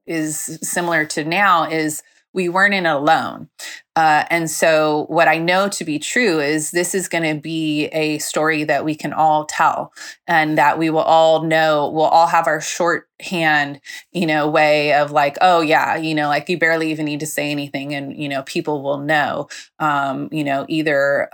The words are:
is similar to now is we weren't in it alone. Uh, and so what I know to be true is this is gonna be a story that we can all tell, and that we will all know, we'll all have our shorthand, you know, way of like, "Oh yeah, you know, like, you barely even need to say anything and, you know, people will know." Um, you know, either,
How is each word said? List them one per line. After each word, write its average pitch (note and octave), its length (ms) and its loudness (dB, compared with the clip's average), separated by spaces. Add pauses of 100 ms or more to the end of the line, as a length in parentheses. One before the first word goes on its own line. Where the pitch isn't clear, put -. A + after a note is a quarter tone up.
is D#3+ 560 -6
similar E3+ 460 -2
to D#3 180 -6
now F3 460 2
is D#3 320 -2 (320)
we F3+ 160 -2
weren't G3 240 2
in F#3 100 0
it E3 60 2
alone. D3 580 0 (480)
Uh, D#3 340 4
and E3 180 0
so D#3 600 2
what D#3+ 180 4
I D#3+ 120 4
know F3+ 320 0
to F#3+ 140 -8
be D3+ 140 -4
true E3+ 400 0
is D3+ 320 -2
this F3 240 -2
is F3+ 140 -4
gonna D#3+ 260 -2
be D3+ 520 -4
a D#3 320 -2
story D#3 440 -2
that D3 220 -4
we D#3 100 -2
can D3+ 180 -8
all D3+ 320 2
tell, - 480 0 (360)
and D#3 280 2
that D3 220 4
we D#3+ 100 0
will D#3 120 0
all D#3+ 420 6
know, D#3 480 2
we'll D#3 140 0
all E3 240 6
have E3+ 180 2
our D#3 140 0
shorthand, D#3+ 1200 -2 (320)
you F3 120 -2
know, D#3 240 2
way D3+ 460 4
of D3 160 2
like, D3 300 0
"Oh F3 220 6
yeah, D3 340 2
you D#3+ 180 -4
know, D3 140 0
like, D3 200 -2
you F3+ 80 -2
barely D#3+ 360 0
even D3+ 140 -4
need D3 120 -6
to D3+ 80 -6
say D3 240 -6
anything C#3+ 420 -8
and, C#3 240 -8
you D3 120 -8
know, C#3 160 -6
people D3+ 380 -6
will C#3 160 -4
know." C#3+ 500 -2 (320)
Um, C#3+ 500 -2
you D#3 140 -4
know, C#3 240 -2
either, C#3+ 640 0